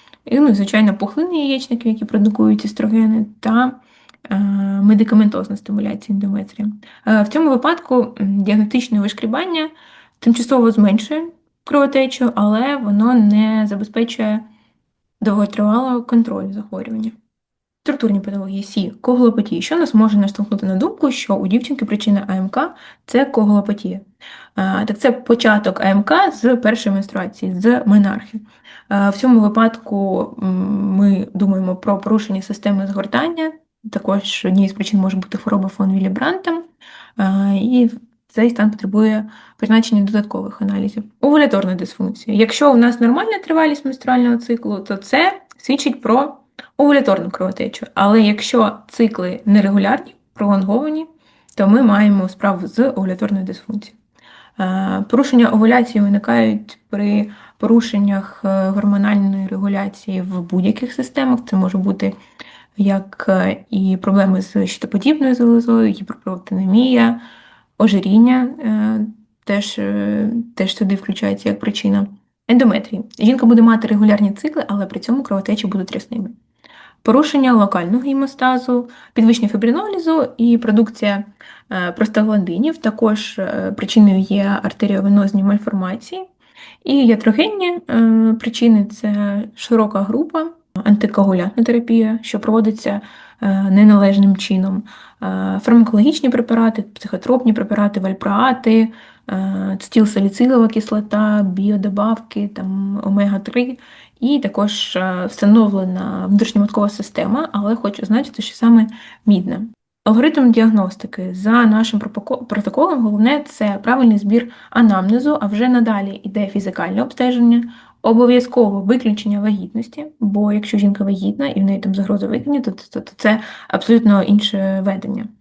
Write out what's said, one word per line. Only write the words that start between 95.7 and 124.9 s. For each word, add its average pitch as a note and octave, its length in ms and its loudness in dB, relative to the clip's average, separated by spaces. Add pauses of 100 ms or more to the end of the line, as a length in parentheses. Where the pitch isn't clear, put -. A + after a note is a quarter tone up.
препарати, A3+ 540 0
психотропні B3 720 -2
препарати, G#3 480 0
вальпраати, A3 880 0 (420)
е, F#3+ 500 -4
цетилсаліцилова A3 880 2
кислота, G#3+ 720 -2
біодобавки, G3+ 1080 -2
там, G3 560 -6
омега-три, G3+ 760 -2 (420)
і C#4 180 0
також, G#3 580 -4
е, F#3 300 -4
встановлена G3 1000 0
внутрішньоматкова G3+ 640 0
система, B3+ 640 -6
але G#3 240 -2
хочу G#3 260 -8
зазначити, A3 400 -2
що - 120 -10
саме A#3 320 6 (400)
мідна. F#3 340 0 (440)
Алгоритм B3 480 4
діагностики. G3+ 800 0
За A3 320 2
нашим A3 340 2
пропоко-, G#3 440 -8
протоколом B3+ 580 -2
головне — A3+ 460 2
це G3+ 340 -4
правильний A#3 360 2
збір A3 300 0 (220)
анамнезу, A3+ 720 2
а G#3 60 -4
вже G#3 220 -2
надалі A3 560 0
йде G#3 220 -4
фізикальне F#3+ 560 -4
обстеження, A#3+ 680 0 (300)
обов'язково A#3+ 800 4
виключення G#3 600 -2
вагітності, G#3+ 640 -6 (140)
бо G#3 320 0
якщо G#3 260 -2
жінка G3+ 260 2
вагітна G3+ 440 -4
і - 120 -4
в G3 40 2
неї G3 140 0
там G3 160 -4
загроза G3 340 -2
вагітності, C4+ 420 -2
то, - 0 -
то, - 300 -12
то - 160 -18
це A3 240 0 (280)
абсолютно G#3 540 4
інше G3 640 0
ведення. G3 420 -6 (140)